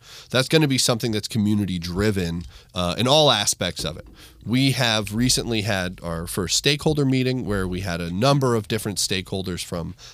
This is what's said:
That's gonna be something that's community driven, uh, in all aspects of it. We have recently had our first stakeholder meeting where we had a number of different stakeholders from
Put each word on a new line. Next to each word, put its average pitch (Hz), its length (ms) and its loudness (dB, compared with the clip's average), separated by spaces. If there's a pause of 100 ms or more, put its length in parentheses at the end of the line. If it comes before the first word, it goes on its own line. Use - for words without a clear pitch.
(300)
That's 131 180 2
gonna 160 180 6
be 135 120 2
something 120 340 0
that's 107 160 -4
community 104 500 2
driven, 87 680 0 (300)
uh, 87 240 0
in 110 80 0
all 147 240 6
aspects 101 540 0
of 78 120 -6
it. - 120 -16 (380)
We 131 260 2
have 110 420 0
recently 113 480 0
had 92 400 -2
our 82 240 -6
first 90 320 -2
stakeholder 147 480 0
meeting 131 400 0
where 95 200 -2
we 90 140 -4
had 87 220 -4
a 85 80 -4
number 131 440 2
of 110 140 -2
different 107 300 -2
stakeholders 92 640 -4
from 87 300 -6 (200)